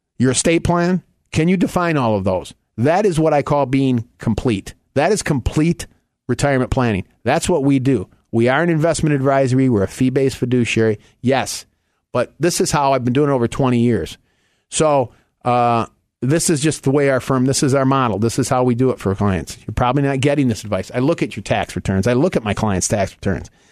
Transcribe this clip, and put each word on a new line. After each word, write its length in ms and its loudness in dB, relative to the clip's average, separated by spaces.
your 140 2
estate 280 0
plan. 420 0
Can 160 0
you 80 2
define 400 0
all 200 0
of 80 -4
those? 300 -4
That 300 2
is 140 0
what 140 2
I 80 2
call 240 0
being 420 0
complete. 560 -2
That 180 2
is 100 -2
complete 640 -2
retirement 420 0
planning. 360 -2
That's 260 0
what 160 2
we 140 2
do. 300 0
We 180 2
are 140 2
an 80 0
investment 440 0
advisory. 540 2
We're 140 2
a 60 0
fee-based 480 0
fiduciary. 640 0
Yes. 460 -2
But 260 -4
this 220 0
is 100 0
how 220 2
I've 120 0
been 80 0
doing 180 2
it 20 2
over 160 2
twenty 320 0
years. 380 0
So, 420 0
uh, 420 2
this 240 0
is 120 0
just 240 -2
the 80 2
way 180 2
our 80 2
firm, 280 0
this 180 0
is 100 2
our 100 2
model. 360 2
This 180 0
is 100 0
how 140 2
we 140 2
do 140 2
it 100 -6
for 120 -2
clients. 540 -2
You're 80 -10
probably 300 0
not 160 -2
getting 260 2
this 160 -2
advice. 320 -6
I 60 -2
look 200 0
at 140 -4
your 80 -10
tax 320 -4
returns. 320 -2
I 60 2
look 240 0
at 80 -2
my 100 -2
clients' 320 -2
tax 260 -2
returns. 380 -6